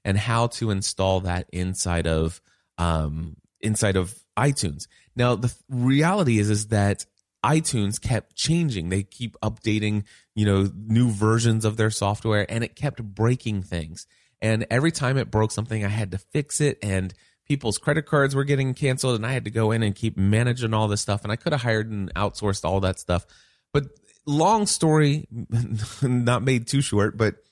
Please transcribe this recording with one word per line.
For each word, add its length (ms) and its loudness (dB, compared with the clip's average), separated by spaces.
and 140 0
how 300 0
to 220 -4
install 520 0
that 320 -4
inside 540 -2
of, 340 0
um, 600 -2
inside 340 0
of 180 0
iTunes. 500 0
Now, 200 2
the 120 -2
th-, 120 -4
reality 720 4
is, 100 2
is 180 0
that 380 2
iTunes 560 0
kept 360 -4
changing. 540 0
They 120 0
keep 400 -10
updating, 640 0
you 100 2
know, 300 4
new 340 2
versions 560 2
of 100 0
their 140 2
software, 580 0
and 160 -4
it 120 -8
kept 260 -6
breaking 640 -2
things. 420 -8
And 260 0
every 220 2
time 260 -2
it 140 -2
broke 200 2
something, 320 -4
I 40 -2
had 240 -4
to 80 -6
fix 420 -4
it, 220 2
and 280 -2
people's 320 -2
credit 260 -2
cards 300 2
were 80 0
getting 320 0
canceled, 400 0
and 100 -4
I 60 -4
had 140 -4
to 40 -6
go 220 2
in 100 0
and 140 0
keep 220 -4
managing 580 2
all 120 2
this 140 -2
stuff. 220 -2
And 80 -6
I 40 0
could 160 -4
have 120 0
hired 260 0
and 240 -6
outsourced 500 -2
all 180 0
that 180 0
stuff, 260 -2
but 120 0
long 400 2
story, 600 2
<laughs> 380 -6
not 400 2
made 240 0
too 140 2
short, 360 0
but 200 2